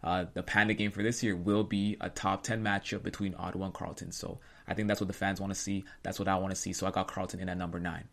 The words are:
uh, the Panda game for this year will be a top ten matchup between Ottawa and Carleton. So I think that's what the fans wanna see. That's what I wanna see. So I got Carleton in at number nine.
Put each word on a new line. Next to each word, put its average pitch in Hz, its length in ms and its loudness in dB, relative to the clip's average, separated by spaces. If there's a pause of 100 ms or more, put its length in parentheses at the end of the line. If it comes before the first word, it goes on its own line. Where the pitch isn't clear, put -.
uh, 90 300 2
the 92 80 -2
Panda 107 320 4
game 104 160 2
for 101 120 -4
this 117 200 2
year 107 120 4
will 101 300 4
be 104 360 2
a 90 100 -2
top 98 320 0
ten 113 200 -2
matchup 101 400 0
between 101 360 -2
Ottawa 90 280 -2
and 90 80 -6
Carleton. 87 380 -6
So - 260 -8 (300)
I - 60 0
think 107 140 2
that's 104 120 4
what 98 80 0
the 98 60 -2
fans 98 260 0
wanna 98 140 -2
see. 98 300 -2 (180)
That's - 160 -4
what 98 100 0
I 95 80 4
wanna 95 180 0
see. 95 180 -2
So 95 140 -2
I 95 40 2
got 95 180 2
Carleton 92 320 -4
in 92 80 -4
at 90 80 -2
number 87 240 -2
nine. 87 320 -4